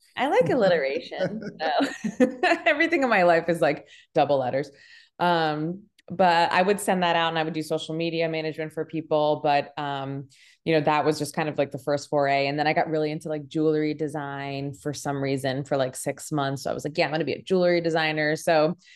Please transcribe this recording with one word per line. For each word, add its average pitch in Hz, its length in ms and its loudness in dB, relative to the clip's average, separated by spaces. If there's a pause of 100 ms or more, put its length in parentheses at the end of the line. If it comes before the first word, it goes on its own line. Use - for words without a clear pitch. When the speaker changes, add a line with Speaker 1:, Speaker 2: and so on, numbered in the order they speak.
Speaker 1:
<laughs> - 140 -20
I 269 120 0
like 427 220 2
alliteration. 175 960 0
Speaker 2:
<laughs> - 140 -12 (600)
Speaker 1:
So 254 60 6 (160)
<laughs> 339 240 2
everything 320 360 2
in 254 60 2
my 196 160 4
life 170 240 4
is, 165 120 0
like, 151 280 0 (260)
double 139 240 4
letters. 131 320 -2 (480)
Um, 165 640 0 (280)
but 175 400 4
I 180 100 4
would 196 200 2
send 185 240 0
that 170 100 4
out 165 140 2
and 165 100 -2
I 156 60 0
would 160 100 -4
do 156 80 -4
social 156 320 -4
media 165 340 -2
management 156 440 -6
for 156 120 -6
people. 151 580 0
But, 143 360 2
um, 139 500 -6 (360)
you 165 100 2
know, 156 60 4
that 151 240 2
was 151 140 2
just 147 160 -6
kind 160 140 -2
of, 143 80 -6
like, 143 140 0
the 139 80 -10
first 143 320 -4
foray. 139 380 2
And 147 100 -2
then 147 80 0
I 131 60 2
got 160 180 0
really 156 220 -2
into, 160 160 -8
like, 151 180 -6
jewelry 151 480 0
design 139 800 -6
for 147 180 -8
some 143 300 -4
reason 135 420 -2
for, 143 120 -2
like, 131 180 0
six - 380 -8
months. 139 320 -2
So - 60 -4
I - 40 -2
was 135 100 -6
like, 151 140 -8
"Yeah, 160 80 4
I'm 139 60 -4
gonna 160 120 0
be - 100 -2
a - 80 -10
jewelry 175 380 2
designer." 156 560 0
So 160 400 2 (200)